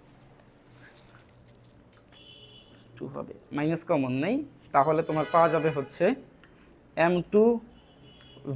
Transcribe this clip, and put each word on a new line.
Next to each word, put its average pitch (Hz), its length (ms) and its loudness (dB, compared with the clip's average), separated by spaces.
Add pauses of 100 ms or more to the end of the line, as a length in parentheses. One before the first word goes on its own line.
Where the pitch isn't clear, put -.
(3000)
টু 147 80 -12 (100)
হবে, - 180 -12 (240)
মাইনাস 160 320 -2
কমন 131 240 0 (100)
নেই, 208 120 -2 (380)
তাহলে 156 360 4
তোমার 156 240 -2
পাওয়া 165 200 6
যাবে 156 240 0
হচ্ছে 139 280 -4 (1000)
এম 175 100 2 (180)
টু 208 100 6 (1120)